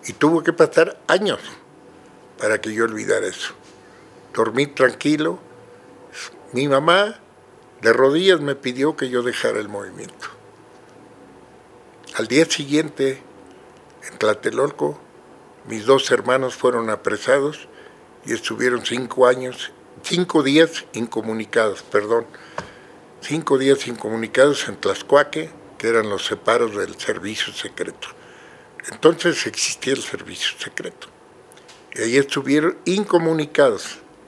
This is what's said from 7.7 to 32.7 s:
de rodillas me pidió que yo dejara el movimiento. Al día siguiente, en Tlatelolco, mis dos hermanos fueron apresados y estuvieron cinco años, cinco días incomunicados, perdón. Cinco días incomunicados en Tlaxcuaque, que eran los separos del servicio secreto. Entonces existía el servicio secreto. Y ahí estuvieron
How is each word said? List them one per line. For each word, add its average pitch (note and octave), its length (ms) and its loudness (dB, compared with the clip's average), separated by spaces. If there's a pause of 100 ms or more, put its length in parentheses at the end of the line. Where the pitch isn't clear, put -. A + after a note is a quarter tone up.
de A2+ 100 4
rodillas D3+ 480 4
me C#3+ 140 -2
pidió C3+ 400 -2
que C3+ 140 -4
yo B2 160 -2
dejara A#2 340 -2
el G#2 100 -6
movimiento. G2 600 -14 (1900)
Al A2 140 -6
día C#3 160 4
siguiente, D3 760 -2 (880)
en - 100 -20
Tlatelolco, B2 840 -2 (680)
mis A2 200 -8
dos C3 240 4
hermanos B2+ 440 0
fueron A#2+ 360 0
apresados C#3 800 -2 (580)
y A2+ 80 -4
estuvieron A2+ 500 -2
cinco B2 420 2
años, B2+ 460 0 (300)
cinco F3 400 0
días D#3 500 4
incomunicados, A2 920 -2
perdón. A2 440 0 (960)
Cinco D3+ 340 -2
días C3+ 300 2
incomunicados A2+ 840 0
en G2+ 80 -8
Tlaxcuaque, C#3+ 720 0 (300)
que A2+ 100 -2
eran A2+ 220 2
los G2 160 -6
separos A2 500 0
del G2 220 -6
servicio G#2+ 560 -6
secreto. - 540 -10 (840)
Entonces E3+ 540 2
existía - 480 -4
el - 80 -6
servicio - 560 -8
secreto. - 500 -12 (840)
Y - 80 -6
ahí A#2 160 2
estuvieron C#3 680 0